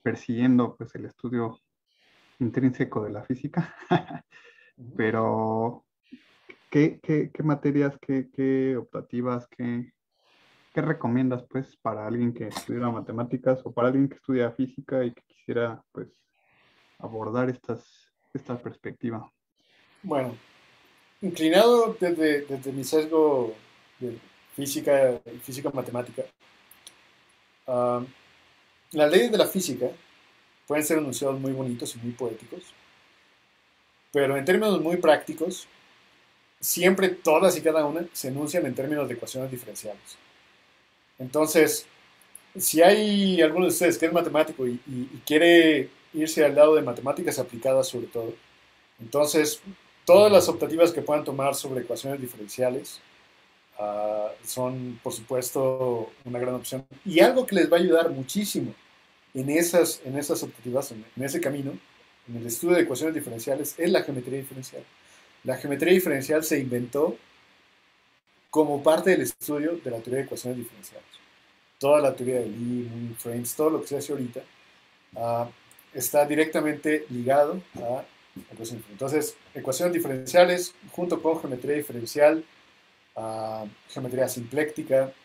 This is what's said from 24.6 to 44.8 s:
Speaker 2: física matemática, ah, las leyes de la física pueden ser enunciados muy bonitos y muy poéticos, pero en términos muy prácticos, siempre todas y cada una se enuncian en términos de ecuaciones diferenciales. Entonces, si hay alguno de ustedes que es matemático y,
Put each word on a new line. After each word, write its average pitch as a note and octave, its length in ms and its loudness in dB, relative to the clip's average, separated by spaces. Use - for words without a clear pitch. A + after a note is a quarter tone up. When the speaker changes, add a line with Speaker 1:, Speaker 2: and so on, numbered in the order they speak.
Speaker 2:
física C#3+ 280 -8
matemática, A#2+ 520 -8
ah, B2 360 0
las D3+ 180 4
leyes A3+ 200 4
de G#3+ 60 0
la - 100 4
física C3 400 -4
pueden D3+ 180 0
ser D#3 120 2
enunciados C3+ 420 -2
muy C3+ 120 -4
bonitos C3 440 -6
y A#2 40 -16
muy A#2+ 140 -8
poéticos, B2+ 500 -10
pero C#3 260 2
en C#3 80 -4
términos G3 360 2
muy E3+ 160 0
prácticos, D#3 680 0
siempre F#3 500 2
todas E3+ 480 4
y D3+ 40 -6
cada D#3 240 2
una D#3+ 280 -4
se - 160 -8
enuncian D3 360 -4
en B2 100 -6
términos C#3 320 -4
de B2 80 -6
ecuaciones C3 360 -10
diferenciales. G#2+ 640 -14
Entonces, D3+ 640 2
si D#3+ 240 2
hay G3 600 6
alguno D#3+ 240 4
de D#3 60 2
ustedes - 260 2
que E3 100 0
es D#3+ 60 0
matemático D3+ 540 0
y, A#2+ 200 -4